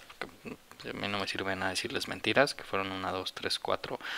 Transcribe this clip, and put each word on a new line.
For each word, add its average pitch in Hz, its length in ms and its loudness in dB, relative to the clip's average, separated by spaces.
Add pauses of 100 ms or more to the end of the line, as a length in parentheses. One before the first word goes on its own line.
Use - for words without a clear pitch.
(180)
porque - 720 -10
a - 40 -6
mí 101 140 -2
no 101 120 0
me 95 80 0
sirve 95 280 0
nada 92 140 0
decirles 117 400 -2
mentiras, 113 460 6
que - 80 -10
fueron 98 280 0
una, 95 200 0
dos, 92 220 -2
tres, - 240 0
cuatro, - 420 0 (180)